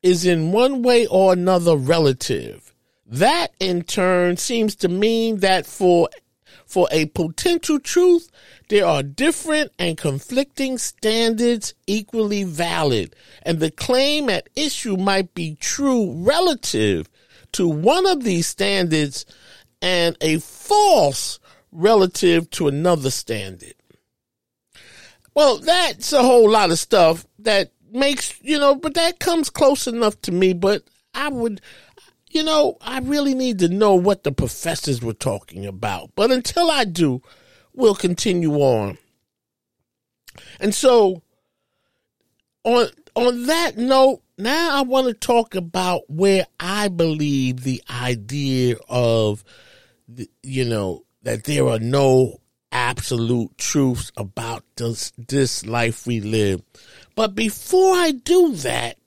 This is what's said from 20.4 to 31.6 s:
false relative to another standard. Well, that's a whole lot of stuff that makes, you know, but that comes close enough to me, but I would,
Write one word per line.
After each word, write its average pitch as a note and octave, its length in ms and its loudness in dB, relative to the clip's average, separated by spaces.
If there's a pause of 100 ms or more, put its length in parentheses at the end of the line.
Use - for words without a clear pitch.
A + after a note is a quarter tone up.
false E4+ 1000 0 (340)
relative F3+ 800 2
to D#3+ 180 -2
another D3 420 0
standard. F#2+ 640 -10 (1600)
Well, C#4+ 240 4
that's E4 540 -2
a C4+ 100 4
whole B3 260 8
lot G#3+ 220 4
of E3 80 0
stuff E3 480 2 (140)
that G3+ 320 0 (180)
makes, C4+ 500 -4
you D4 180 -2
know, C#4+ 180 4
but C#4+ 180 -6
that E4+ 240 -2
comes E4+ 320 -2
close C#4 380 2
enough A3+ 340 -2
to - 100 -6
me, F#3 200 2
but G3 320 -2 (280)
I C#4+ 160 -6
would, A#3 320 -6 (720)